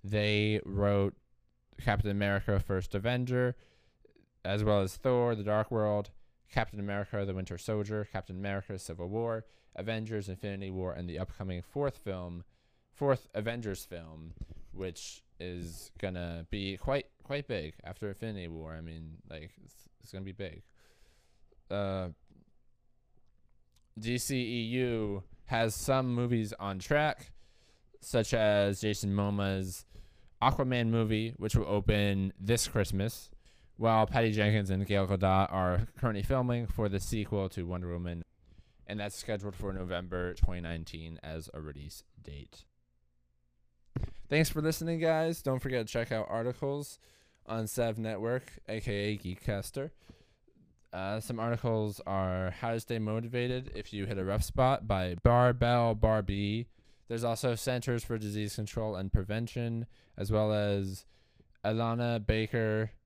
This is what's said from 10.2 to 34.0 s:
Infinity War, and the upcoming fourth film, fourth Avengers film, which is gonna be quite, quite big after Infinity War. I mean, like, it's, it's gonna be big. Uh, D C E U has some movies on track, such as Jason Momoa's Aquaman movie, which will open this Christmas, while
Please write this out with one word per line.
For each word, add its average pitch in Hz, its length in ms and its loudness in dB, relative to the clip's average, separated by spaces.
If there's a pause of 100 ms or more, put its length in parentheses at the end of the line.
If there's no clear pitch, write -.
Infinity 98 400 -6
War, 92 240 -4
and 87 120 -6
the 80 120 -6
upcoming 92 420 -6
fourth 139 380 -4
film, 90 460 -8 (460)
fourth 139 440 0
Avengers 107 500 -4
film, 80 480 -14 (400)
which - 500 -10 (160)
is 87 600 -10
gonna 87 520 -6
be 98 280 -4
quite, 139 280 -2 (160)
quite 143 240 -6
big 80 280 -4 (100)
after 92 240 -8
Infinity 98 400 -8
War. 80 240 -10
I 80 80 -10
mean, 80 380 -12 (100)
like, 78 220 -12 (120)
it's, - 120 -20 (260)
it's - 120 -20
gonna 95 120 -8
be 95 80 -8
big. 92 300 -10 (1080)
Uh, 95 380 -2 (1900)
D 117 180 -2
C 131 200 -2
E 120 260 0
U 113 640 0 (220)
has 113 280 2
some 131 400 2
movies 120 460 2
on 95 180 -4
track, 147 540 0 (680)
such - 320 2
as 104 480 6
Jason 104 320 2
Momoa's 98 760 0 (540)
Aquaman 127 460 4
movie, 113 500 2
which 107 200 0
will 107 100 4
open 101 720 4
this 113 300 2
Christmas, 101 600 0 (480)
while 110 300 6